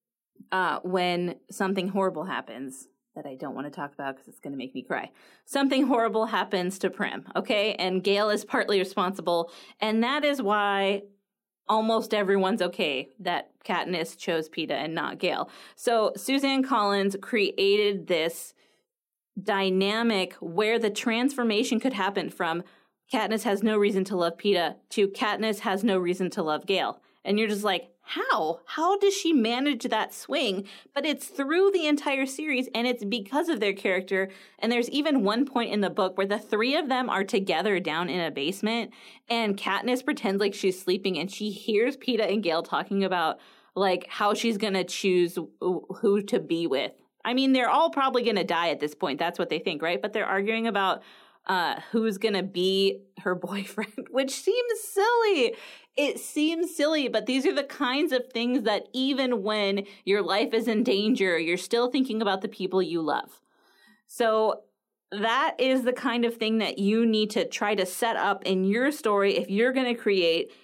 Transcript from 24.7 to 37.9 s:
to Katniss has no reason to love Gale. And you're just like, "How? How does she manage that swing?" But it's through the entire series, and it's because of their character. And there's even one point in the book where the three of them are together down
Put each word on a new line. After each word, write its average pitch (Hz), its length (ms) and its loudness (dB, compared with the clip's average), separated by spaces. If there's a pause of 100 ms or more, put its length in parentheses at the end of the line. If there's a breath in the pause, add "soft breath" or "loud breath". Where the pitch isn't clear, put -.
to 202 160 4
Katniss 208 520 -2
has 196 240 0
no 202 140 4
reason 180 340 0
to 185 120 -2
love 151 220 -2
Gale. 160 340 0 (240 soft breath)
And 202 140 0
you're 220 100 2
just 208 160 -2
like, 190 280 -2 (100)
"How? 208 640 -2
How 359 320 0
does 392 160 4
she 330 180 0
manage 247 520 2
that 220 300 -2
swing?" 202 540 -2 (260 loud breath)
But 277 120 -2
it's 294 220 -2
through 349 440 2
the 349 140 2
entire 294 400 2
series, 269 480 -2
and 240 140 0
it's 247 160 -2
because 240 460 -2
of 277 100 0
their 202 140 0
character. 190 560 -2 (300 loud breath)
And 226 120 0
there's 240 180 0
even 285 340 0
one 220 220 2
point 233 260 -2
in 208 100 0
the 185 80 2
book 190 280 -2
where 196 100 0
the 208 120 -2
three 226 360 0
of 311 140 0
them 254 200 0
are 190 140 0
together 190 560 0
down 165 300 -2